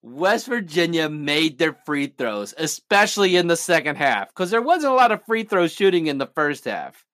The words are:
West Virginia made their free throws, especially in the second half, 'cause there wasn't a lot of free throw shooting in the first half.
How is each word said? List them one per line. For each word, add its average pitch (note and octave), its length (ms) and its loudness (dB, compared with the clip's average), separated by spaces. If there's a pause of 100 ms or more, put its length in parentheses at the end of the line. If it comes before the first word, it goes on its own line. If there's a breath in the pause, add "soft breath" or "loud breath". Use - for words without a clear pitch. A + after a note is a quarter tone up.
West F3 440 -2
Virginia E3+ 600 -2
made D3+ 500 -2
their D#3 140 2
free C#3+ 340 -4
throws, G#2+ 520 -6
especially G3 760 0
in F3 140 2
the E3+ 80 4
second D3+ 400 0
half, B2 380 -2
'cause F3+ 160 -4
there A#3 120 0
wasn't D4 300 2
a - 20 2
lot B3 160 6
of G#3 140 -4
free A3+ 180 -2
throw F#3 240 2
shooting F3+ 400 2
in C#3+ 120 -2
the C3+ 100 -4
first D3 380 -2
half. D#2+ 480 -8